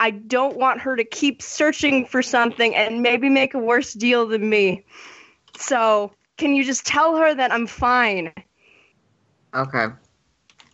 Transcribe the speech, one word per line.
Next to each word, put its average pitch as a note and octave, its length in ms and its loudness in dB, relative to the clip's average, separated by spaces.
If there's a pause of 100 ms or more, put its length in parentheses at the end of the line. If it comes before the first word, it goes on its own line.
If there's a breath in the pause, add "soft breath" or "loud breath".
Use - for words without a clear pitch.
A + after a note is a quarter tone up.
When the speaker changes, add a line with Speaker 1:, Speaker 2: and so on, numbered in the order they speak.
Speaker 1:
I A3+ 120 2
don't A#3 440 -2
want B3+ 240 0
her C4 140 -4
to A3+ 100 -2
keep - 380 -4
searching C#4+ 640 0
for B3+ 160 0
something A#3 520 0
and A3+ 280 -2
maybe A#3+ 260 2
make C4+ 260 2
a C4+ 40 -4
worse A#3+ 340 0
deal A#3+ 360 0
than G#3+ 200 -2
me. G3 360 0 (720 loud breath)
So, A3 540 0 (240)
can C#4+ 180 0
you C#4 100 0
just B3+ 220 -6
tell D#4+ 300 2
her D#4+ 180 4
that B3+ 180 -2
I'm A#3 140 -2
fine? A3 680 0 (1200 soft breath)
Speaker 2:
Okay. C3 320 -2 (880)